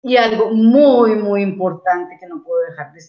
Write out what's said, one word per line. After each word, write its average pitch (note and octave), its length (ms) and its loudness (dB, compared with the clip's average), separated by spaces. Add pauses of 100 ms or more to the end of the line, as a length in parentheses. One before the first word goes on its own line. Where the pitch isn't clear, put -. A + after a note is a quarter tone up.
Y B3+ 140 0
algo A3+ 340 0
muy, A#3 640 4
muy G3+ 260 -2
importante F3+ 760 -6
que F#3 80 -20
no E3 160 -18
puedo E3+ 260 -6
dejar D3 240 -18
de, E3 160 -20